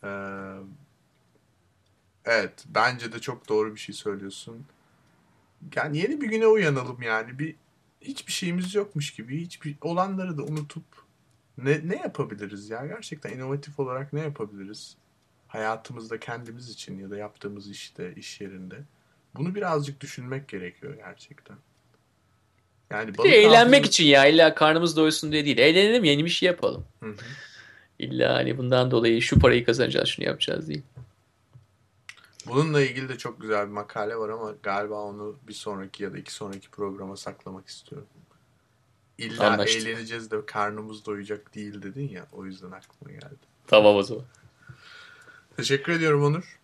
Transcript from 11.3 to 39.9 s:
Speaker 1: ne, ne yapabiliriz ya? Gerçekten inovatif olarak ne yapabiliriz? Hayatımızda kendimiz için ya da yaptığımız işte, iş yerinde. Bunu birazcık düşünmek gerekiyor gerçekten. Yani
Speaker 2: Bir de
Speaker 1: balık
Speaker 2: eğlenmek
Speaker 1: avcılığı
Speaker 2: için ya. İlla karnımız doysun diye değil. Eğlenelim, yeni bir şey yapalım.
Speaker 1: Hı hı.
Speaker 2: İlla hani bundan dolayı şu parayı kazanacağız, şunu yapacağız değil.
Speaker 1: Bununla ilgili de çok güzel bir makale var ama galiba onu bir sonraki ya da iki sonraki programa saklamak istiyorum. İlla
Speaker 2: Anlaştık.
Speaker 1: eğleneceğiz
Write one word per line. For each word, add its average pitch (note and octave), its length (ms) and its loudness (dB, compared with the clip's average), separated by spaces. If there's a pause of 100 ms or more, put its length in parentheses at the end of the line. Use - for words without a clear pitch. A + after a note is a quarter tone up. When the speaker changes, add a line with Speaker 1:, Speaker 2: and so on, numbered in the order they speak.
Speaker 1:
ne, D3+ 300 0
ne G3+ 80 -4
yapabiliriz G#2 760 -8
ya? A#2+ 160 -10
Gerçekten D#3+ 440 -14
inovatif C#3 500 -10
olarak C3 320 -6
ne D3 80 -4
yapabiliriz? G#2 760 -12 (520)
Hayatımızda A2+ 720 -8
kendimiz A#2+ 480 -14
için - 300 -16
ya G2 120 -14
da G2+ 60 -12
yaptığımız G2+ 540 -14
işte, - 460 -16
iş - 240 -16
yerinde. F#2 360 -14 (580)
Bunu D#3+ 200 -6
birazcık D#3 460 -4
düşünmek C3+ 480 -12
gerekiyor - 480 -14
gerçekten. B2 600 -20 (1300)
Yani - 180 -6
Speaker 2:
Bir F#3+ 60 -10
de - 40 -12
Speaker 1:
balık F#4 140 6
Speaker 2:
eğlenmek A#3 460 12
Speaker 1:
avcılığı - 100 4
Speaker 2:
için - 160 4
ya. C#3 220 10
İlla D#3+ 280 8
karnımız D#3+ 420 4
doysun D#3 360 2
diye D3+ 120 0
değil. C#3 140 2
Eğlenelim, F#3+ 460 6
yeni D3 200 4
bir E3+ 60 -2
şey - 160 0
yapalım. - 380 -2 (160)
Speaker 1:
Hı A2+ 60 -14
hı. G#2+ 80 -12 (840)
Speaker 2:
İlla B2+ 360 0
hani B2+ 240 -2
bundan B2+ 320 2
dolayı A#2 320 4
şu - 160 6
parayı A#2+ 260 6
kazanacağız, A#2 440 0
şunu - 180 -4
yapacağız - 420 -4
değil. D3 140 -8 (1600)
Speaker 1:
Bununla D3 340 2
ilgili C3 280 -2
de B2+ 100 -10
çok - 220 -12
güzel G#2 260 -2
bir G2+ 60 -12
makale G#2 440 -6
var A2 120 -6
ama A2 340 -10
galiba G#2 400 -4
onu G#2 340 -12 (120)
bir A2 40 -16
sonraki G2 500 -12
ya F#2+ 100 -8
da F#2 60 -12
iki - 140 -16
sonraki G2 380 -14
programa G2 460 -10
saklamak F#2+ 520 -16
istiyorum. - 400 -18 (1120)
İlla A2 320 0
Speaker 2:
Anlaştık. G#2+ 360 0
Speaker 1:
eğleneceğiz A2+ 440 -10